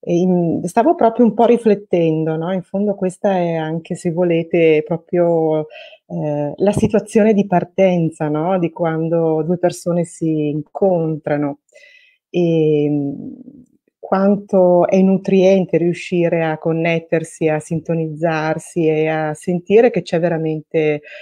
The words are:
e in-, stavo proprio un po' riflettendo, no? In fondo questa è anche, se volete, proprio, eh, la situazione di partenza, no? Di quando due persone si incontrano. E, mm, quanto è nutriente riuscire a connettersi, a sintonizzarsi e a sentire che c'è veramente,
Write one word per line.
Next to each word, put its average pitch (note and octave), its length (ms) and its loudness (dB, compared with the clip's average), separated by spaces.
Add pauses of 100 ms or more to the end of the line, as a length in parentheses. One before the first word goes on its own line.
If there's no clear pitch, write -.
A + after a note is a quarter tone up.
e - 160 -4
in-, F3 480 0
stavo A#3 300 2
proprio A3+ 300 2
un A3 100 2
po' A#3 120 2
riflettendo, E3+ 880 0
no? E3 160 -4
In F#3 100 -4
fondo G3+ 320 -4
questa F#3+ 440 -2
è E3+ 160 -2
anche, D#3+ 400 -6
se E3 180 -6
volete, E3 760 2
proprio, E3 800 0 (400)
eh, D3 500 -4
la G3+ 160 0
situazione G#3+ 640 2
di G3+ 120 2
partenza, F3 840 0
no? D#3+ 300 0
Di E3+ 120 -2
quando D#3+ 720 -2
due F3 160 -2
persone F3 460 -2
si D#3 460 -4
incontrano. D3+ 1080 -2 (720)
E, D#3 600 2
mm, C#3+ 220 -2 (840)
quanto F#3+ 880 2
è F#3+ 160 2
nutriente F#3+ 760 2
riuscire E3+ 640 0
a D#3 140 -2
connettersi, E3 920 -2
a D#3 120 0
sintonizzarsi D#3+ 1300 -4
e D#3 220 0
a D#3 260 -2
sentire G3+ 560 2
che F3 120 -4
c'è - 180 -4
veramente, D#3 840 -2 (200)